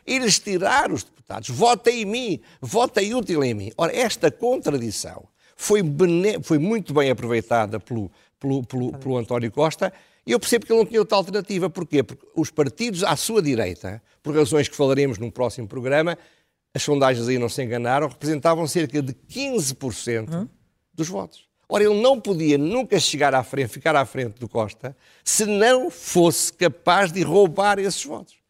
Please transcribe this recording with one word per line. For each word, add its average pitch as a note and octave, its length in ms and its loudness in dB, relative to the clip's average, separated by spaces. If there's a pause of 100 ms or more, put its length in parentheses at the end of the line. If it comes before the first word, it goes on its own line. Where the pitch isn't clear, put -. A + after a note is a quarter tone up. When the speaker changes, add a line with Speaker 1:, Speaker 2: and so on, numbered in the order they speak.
Speaker 1:
ir-lhes B3 340 0
tirar G3 540 0
os A#2+ 100 -4
deputados. - 460 -14
"Votem A#3 540 2
em - 20 -4
mim, G#3+ 340 -4 (220)
votem G3+ 520 0
útil F3+ 300 0
em A#2+ 100 0
mim." G#2 220 -8
Ora, E3 180 0
esta G#3 380 0
contradição C#3 960 -4 (300)
foi G#3 260 2
bene-, E3+ 580 2
foi D3+ 180 2
muito F#3+ 340 -2
bem C#3 160 4
aproveitada A2+ 720 0
pelo, G#2+ 280 -6 (300)
pelo, C3+ 260 -4
pelo, B2 280 -6
pelo C3+ 240 -4
António A#2+ 340 -4
Costa. D#3 400 0 (340)
E - 60 -4
eu A#3 80 4
percebo A3+ 260 0
que - 60 -6
ele A3+ 80 6
não G#3+ 60 4
tinha A3 160 2
outra G#3 160 2
alternativa. F#3 520 -2
Porquê? D3+ 320 0
Porque - 320 -8
os D#3+ 160 -2
partidos F3 540 -2
à E3 140 0
sua A3 240 0
direita, A2 600 -4 (220)
por D3 100 -4
razões D3+ 360 2
que - 60 -18
falaremos C3+ 420 0
num A#2 120 -8
próximo A#2+ 380 -4
programa, C#3+ 500 -2 (560)
as - 100 -6
sondagens C3 440 2
aí B2+ 120 0
não A#2 100 -2
se C#3 140 -6
enganaram, A#2+ 440 -2
representavam D#3+ 600 -2
cerca D3 340 -2
de C3 100 -6
quinze A3+ 640 -4
por B2 220 -8
cento A#2+ 420 -6
Speaker 2:
Hum? G3+ 100 -6 (460)
Speaker 1:
dos D#3 140 -6
votos. F#3 400 -12 (200)
Ora, G#3 160 0
ele G#3 160 4
não B3+ 200 4
podia D#3+ 360 2
nunca F#3+ 440 0
chegar C#3+ 340 2
à B2+ 100 2
frente, C3 260 -4
ficar D#3 260 0
à C#3 100 2
frente B2 340 -8
do A#2 80 -10
Costa, A#2+ 480 -6 (280)
se - 220 0
não A3 440 4
fosse - 640 2
capaz F3 580 2
de F3+ 120 -2
roubar G3 560 4
esses G3 240 -4
votos. - 320 -14 (140)